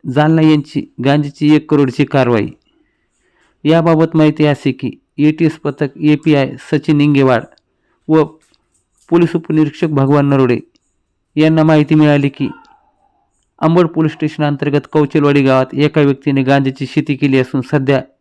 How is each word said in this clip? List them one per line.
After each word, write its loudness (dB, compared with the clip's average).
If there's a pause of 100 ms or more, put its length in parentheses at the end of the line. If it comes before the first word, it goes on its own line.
जालना 0
यांची 0 (220)
गांजेची 0
एक -2
करोडची 0
कारवाई. -2 (1160)
याबाबत 0
माहिती 2
असे -2
की, -8 (280)
ईटीएस 0
पथक -8
एपीआय 0 (180)
सचिन -2
इंगेवाड 2 (680)
व 2 (840)
पोलीस 2
उपनिरीक्षक -2
भगवान 0
नरोडे 2 (760)
यांना 2
माहिती 2
मिळाली 2
की, -6 (1120)
अंबड 2
पोलीस -2
स्टेशन -6
अंतर्गत -4
कौचलवाडी 0
गावात 0
एका 0
व्यक्तीने 0
गांजाची -2
शेती -4
केली 0
असून -2
सध्या -2 (200)